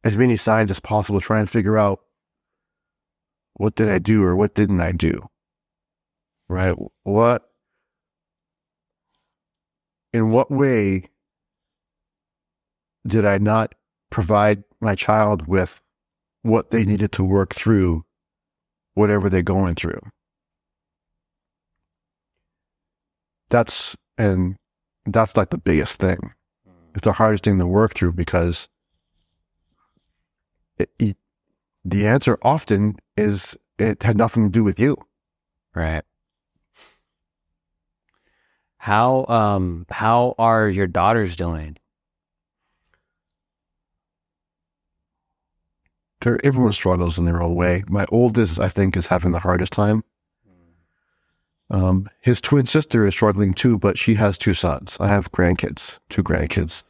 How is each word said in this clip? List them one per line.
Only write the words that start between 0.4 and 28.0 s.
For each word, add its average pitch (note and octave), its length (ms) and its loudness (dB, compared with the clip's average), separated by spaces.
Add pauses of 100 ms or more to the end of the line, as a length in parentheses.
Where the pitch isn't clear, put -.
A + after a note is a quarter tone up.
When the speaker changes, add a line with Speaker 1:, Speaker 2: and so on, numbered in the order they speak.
Speaker 1:
as F#2+ 100 -6
possible, G#2 400 -2
try A2 200 -2
and G#2 100 -4
figure A2 260 0
out, G2+ 240 2 (1500)
what G2+ 200 -2
did A2 140 0
I F#2+ 100 0
do G#2 240 2
or F2+ 140 2
what G#2 180 0
didn't G2+ 260 2
I E2+ 120 -2
do? - 360 -2 (1200)
Right? F#2 280 0 (260)
What, A2+ 480 0 (2500)
in A2 180 2
what B2 200 2
way A2+ 600 0 (1900)
did G#2 220 0
I G2 120 2
not G#2+ 360 0 (360)
provide G#2 520 2 (180)
my G#2 140 -2
child G#2 540 0
with F#2 340 -2 (600)
what A2+ 280 0
they A2+ 140 0
needed G2+ 280 0
to F#2+ 120 -2
work F#2+ 280 0
through F#2 520 0 (880)
whatever G#2 340 2
they're F#2 140 0
going F#2 320 0
through? - 260 -8 (3500)
That's, - 460 -2 (200)
and F#2 400 0 (500)
that's, A2 300 0
like, G2 140 0
the E3+ 80 -4
biggest - 380 -2
thing. - 380 -4 (340)
Speaker 2:
Mm. - 40 -20 (220)
Speaker 1:
It's G2+ 100 -10
the G#2 100 2
hardest G#2+ 300 2
thing G2 140 2
to F2 80 2
work G#2 280 2
through F2 180 0